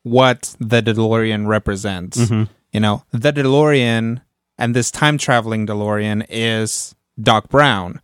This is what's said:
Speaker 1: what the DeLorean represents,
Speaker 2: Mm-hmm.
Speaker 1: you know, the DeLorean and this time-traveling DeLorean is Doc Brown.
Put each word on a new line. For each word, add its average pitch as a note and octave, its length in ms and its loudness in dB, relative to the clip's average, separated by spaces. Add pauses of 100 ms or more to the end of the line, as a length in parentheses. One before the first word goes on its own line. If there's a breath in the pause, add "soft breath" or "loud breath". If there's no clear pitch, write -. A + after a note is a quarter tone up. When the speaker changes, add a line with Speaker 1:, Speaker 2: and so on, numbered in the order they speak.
Speaker 1:
what B2 560 2
the A2+ 240 2
DeLorean A2 640 0
represents, G2+ 720 -4
Speaker 2:
Mm-hmm. A2 240 2 (280)
Speaker 1:
you G#2+ 80 -2
know, G#2 320 0
the C#3+ 220 0
DeLorean C3 880 2 (380)
and A#2+ 160 0
this A#2+ 160 0
time-traveling A#2 760 0
DeLorean G#2 640 -4
is A2 640 -4 (280)
Doc G#2+ 280 2
Brown. A#2+ 540 2